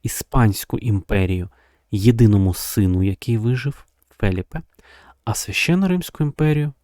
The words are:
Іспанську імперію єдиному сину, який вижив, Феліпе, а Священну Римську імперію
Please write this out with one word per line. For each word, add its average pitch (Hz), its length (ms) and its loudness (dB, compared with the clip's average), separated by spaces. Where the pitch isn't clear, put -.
Іспанську - 760 0
імперію 95 720 -2
єдиному 104 640 4
сину, 92 500 -2
який 98 340 -2
вижив, 123 480 -4
Феліпе, 95 520 -4
а 107 80 -2
Священну 180 540 0
Римську 180 360 -2
імперію 147 500 0